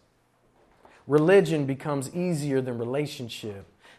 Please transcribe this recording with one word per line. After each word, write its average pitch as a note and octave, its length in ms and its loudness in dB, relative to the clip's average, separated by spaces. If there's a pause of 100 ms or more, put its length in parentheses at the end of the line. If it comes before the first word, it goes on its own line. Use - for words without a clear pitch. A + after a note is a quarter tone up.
(1040)
Religion D#3 640 4
becomes C3+ 480 -4
easier D3 460 0
than B2 180 -6
relationship. A#2 880 -6 (320)